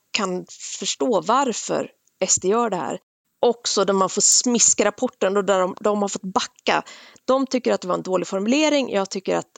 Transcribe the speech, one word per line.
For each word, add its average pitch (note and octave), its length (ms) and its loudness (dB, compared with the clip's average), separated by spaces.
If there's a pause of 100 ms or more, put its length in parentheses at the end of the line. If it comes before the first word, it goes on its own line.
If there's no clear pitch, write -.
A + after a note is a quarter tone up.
(180)
kan F3+ 280 -4 (340)
förstå G#3 420 0
varför G3 680 -2 (300)
S F#3 160 0
D - 120 -2
gör A3+ 220 2
det G3 80 -2
här. D3+ 220 -6 (420)
Också A#3 440 2
där G3 80 2
man F#3+ 160 2
får - 120 -2
smiska - 640 2
rapporten G3+ 520 0
och G3 80 0
där F#3+ 140 2
de, F#3 200 0
de G#3 220 0
har G3+ 80 0
fått F#3+ 240 -8
backa. - 500 -2 (420)
De C4 220 0
tycker A#3 260 0
att G3 80 -2
det F#3+ 60 -10
var F3 80 0
en E3+ 60 -4
dålig F3+ 260 -2
formulering. C4+ 640 0
Jag G3 180 -2
tycker F#3 260 -4
att, E3+ 220 -6